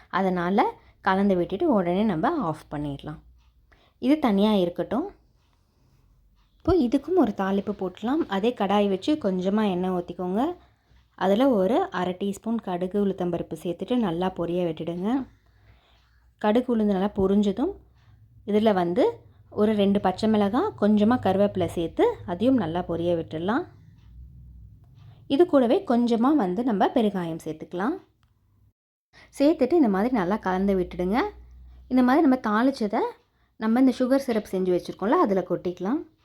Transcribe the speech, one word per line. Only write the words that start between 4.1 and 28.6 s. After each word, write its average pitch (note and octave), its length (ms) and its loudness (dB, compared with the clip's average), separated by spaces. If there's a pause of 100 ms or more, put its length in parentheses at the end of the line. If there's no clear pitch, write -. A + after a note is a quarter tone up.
தனியா G#3+ 340 2
இருக்கட்டும். F#3 540 -2 (1400)
இப்போ - 260 -2
இதுக்கும் C#4+ 440 0
ஒரு G#3 140 2
தாளிப்பு G3 380 -2
போட்டுடலாம். G#3 560 -4
அதே G3 240 -2
கடாய் G#3 360 0
வச்சு F#3+ 300 -2
கொஞ்சமா F#3+ 480 -2
எண்ணெய் F#3 280 -2
ஊத்திக்கோங்க. F3+ 480 -4 (760)
அதுல G3+ 320 2
ஒரு G#3 260 2 (140)
அரை F#3 240 -2
டீஸ்பூன் G3+ 460 -4
கடுகு, F#3 400 -4
உளுத்தம்பருப்பு F3+ 560 -2
சேர்த்துட்டு F#3+ 400 -4
நல்லா F#3 320 0
பொரிய F3 360 -4
விட்டுடுங்க. E3+ 440 -4 (1300)
கடுகு, A3 280 2
உளுந்து G#3+ 260 2
நல்லா G3 160 0
பொரிஞ்சதும் G3+ 600 0 (720)
இதுல G#3+ 260 2
வந்து F3+ 300 0 (500)
ஒரு G#3+ 220 2
ரெண்டு G3+ 260 2
பச்சை F#3+ 280 -2
மிளகாய், A3 480 0
கொஞ்சமா G#3+ 420 4
கருவேப்பிலை F#3+ 500 0
சேர்த்து E3+ 360 -2 (220)
அதையும் A3 340 2
நல்லா E3+ 220 -4
பொரிய E3+ 340 -2
விட்டுடலாம். E3+ 480 -4 (1700)
இது C#4 160 4
கூடவே C4+ 380 4
கொஞ்சமா A#3+ 500 2
வந்து G3 300 0
நம்ம A3 220 0
பெருங்காயம் G3 580 -2
சேர்த்துக்கலாம். F3+ 520 -6 (1400)